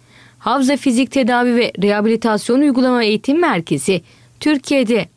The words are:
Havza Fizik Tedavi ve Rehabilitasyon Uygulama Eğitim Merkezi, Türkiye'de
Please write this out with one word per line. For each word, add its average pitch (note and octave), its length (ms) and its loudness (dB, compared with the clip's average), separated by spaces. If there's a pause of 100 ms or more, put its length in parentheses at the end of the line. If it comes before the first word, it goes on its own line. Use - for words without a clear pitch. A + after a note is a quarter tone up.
(380)
Havza C4 380 0
Fizik B3 340 0
Tedavi B3 460 0
ve A#3+ 160 0 (100)
Rehabilitasyon A3 760 0
Uygulama B3+ 440 2
Eğitim A3 360 0
Merkezi, F#3 600 -2 (380)
Türkiye'de C4 680 0 (100)